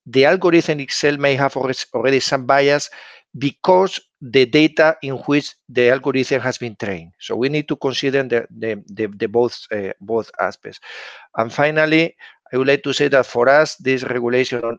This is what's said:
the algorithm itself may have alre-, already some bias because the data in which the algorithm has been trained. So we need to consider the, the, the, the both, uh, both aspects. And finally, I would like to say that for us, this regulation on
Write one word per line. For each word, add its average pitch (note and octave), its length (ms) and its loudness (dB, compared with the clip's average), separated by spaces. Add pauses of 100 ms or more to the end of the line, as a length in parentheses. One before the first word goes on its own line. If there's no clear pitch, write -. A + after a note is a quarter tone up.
the C3 200 4
algorithm E3+ 540 2
itself C#3+ 400 -2
may C#3+ 160 2
have C3+ 180 0
alre-, B2+ 400 -4
already B2 260 2
some C3 260 -2
bias C#3+ 440 2 (480)
because F#3 640 0 (220)
the B2+ 240 2
data D#3 560 4
in C3+ 120 -8
which C#3+ 400 -2 (160)
the B2 200 2
algorithm C3 520 0
has B2+ 160 -4
been A#2 180 -10
trained. F2+ 440 -10
So - 160 -8
we A#2+ 120 0
need D3 200 -4
to D3+ 80 -4
consider C3+ 480 -2
the, A#2+ 260 -2
the, A2+ 380 -8
the, G#2 200 -4
the G#2 200 -6
both, A#2 440 -2
uh, G2+ 300 -6
both A2 300 -4 (100)
aspects. G#2 380 -8 (580)
And A#2 160 -2
finally, D#3 640 2 (360)
I B2+ 60 -4
would C3 100 0
like C#3 160 2
to C#3 100 -4
say D3 160 0
that C3+ 160 4
for A#2+ 220 0
us, D3 280 4
this C3 280 -2
regulation B2 600 -2
on A#2 160 -6